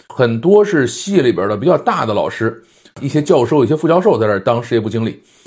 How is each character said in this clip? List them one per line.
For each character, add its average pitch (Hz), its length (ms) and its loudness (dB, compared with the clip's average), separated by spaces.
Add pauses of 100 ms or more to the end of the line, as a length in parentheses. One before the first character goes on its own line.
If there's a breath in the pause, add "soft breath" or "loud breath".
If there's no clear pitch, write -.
很 117 320 0
多 202 240 4
是 156 240 0
系 196 320 -2
里 123 100 2
边 95 180 -2
的 104 80 -2
比 107 100 -2
较 165 120 2
大 180 260 -2
的 110 80 -4
老 85 160 -2
师， 113 360 -6 (360 soft breath)
一 139 60 -6
些 147 160 -2
教 143 240 2
授、 143 180 2
一 104 40 -2
些 156 80 0
副 151 100 -4
教 165 140 4
授 180 180 2
在 110 80 0
这 104 60 0
儿 98 80 -2
当 117 200 0
事 120 140 -6
业 117 60 2
部 104 100 -6
经 113 160 -4
理。 - 160 -10 (240 soft breath)